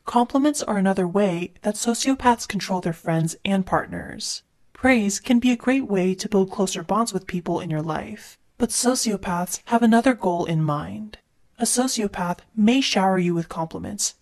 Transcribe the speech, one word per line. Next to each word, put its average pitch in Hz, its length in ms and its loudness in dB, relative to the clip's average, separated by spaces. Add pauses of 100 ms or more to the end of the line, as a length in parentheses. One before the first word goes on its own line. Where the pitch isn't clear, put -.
Compliments 277 600 2
are 208 140 -2
another 190 300 2
way 180 540 0
that 208 140 -2
sociopaths 247 720 0
control 185 340 -4
their 180 100 -2
friends 165 440 -2 (100)
and 196 220 0
partners. - 720 -6 (320)
Praise 226 460 2
can 247 180 4
be 247 140 4
a 240 40 4
great 247 320 0
way 185 280 2
to - 120 -8
build 190 240 2
closer 190 300 -2
bonds 208 320 -2
with 190 140 -6
people 170 320 -4
in 165 100 -6
your 156 140 -2
life, 165 560 -8 (180)
but 240 140 0
sociopaths 196 920 -2
have 233 180 2
another 233 320 6
goal 175 300 -2
in 160 180 0
mind. 170 560 -6 (380)
A - 60 -2
sociopath 208 760 -2 (140)
may 226 280 4
shower 190 360 2
you 175 160 2
with 170 140 -2
compliments 175 760 -8